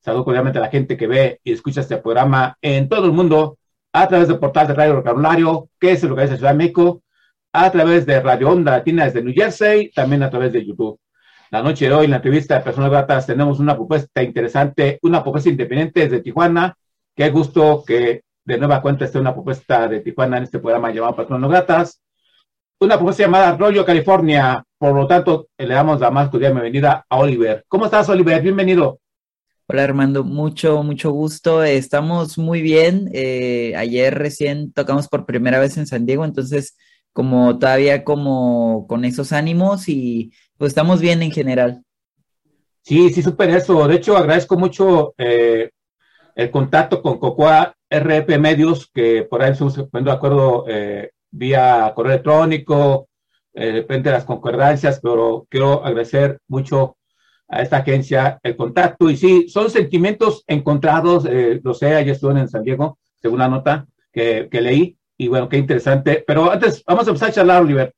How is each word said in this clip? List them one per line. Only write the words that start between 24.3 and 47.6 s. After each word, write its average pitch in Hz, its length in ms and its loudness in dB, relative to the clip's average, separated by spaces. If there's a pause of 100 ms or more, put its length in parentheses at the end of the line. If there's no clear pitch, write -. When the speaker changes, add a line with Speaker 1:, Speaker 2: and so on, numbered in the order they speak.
Speaker 1:
Por 143 180 0
lo 139 120 2
tanto, 180 500 0
le 131 120 -8
damos 143 320 0
la 120 100 2
más 139 180 0
cordial 135 240 0
bienvenida 131 560 0
a 131 100 -2
Oliver. 117 500 0
¿Cómo 220 160 0
estás, 214 240 2
Oliver? 165 340 2
Bienvenido. 185 560 0 (680)
Speaker 2:
Hola, 135 160 0
Armando. 139 400 0
Mucho, 151 580 -2
mucho 147 300 -4
gusto. 156 500 -2
Estamos 151 760 -2
muy 165 260 -4
bien. 165 520 2
Eh, 123 600 -4
ayer 123 420 0
recién 147 540 -6
tocamos 139 360 -4
por 143 160 -6
primera 123 360 -2
vez 139 180 -2
en 151 80 -6
San 120 180 -6
Diego, 139 200 -2
entonces 139 520 -6 (360)
como 123 480 2
todavía 135 420 2
como 123 840 -2
con 117 160 -4
esos 127 280 -6
ánimos 175 560 -2
y, 120 440 -4 (260)
pues, 143 120 -2
estamos 160 300 2
bien 170 220 0
en 156 80 -4
general. 127 540 -2 (1000)
Speaker 1:
Sí, 175 280 4
sí, 175 120 -2
súper 180 280 0
eso. 175 360 2
De 151 80 4
hecho, 202 220 2
agradezco 175 420 2
mucho, 180 580 0
eh, 117 540 0 (640)
el 117 160 -4
contacto 147 500 0
con 131 180 -4
Cocoa 156 540 2 (160)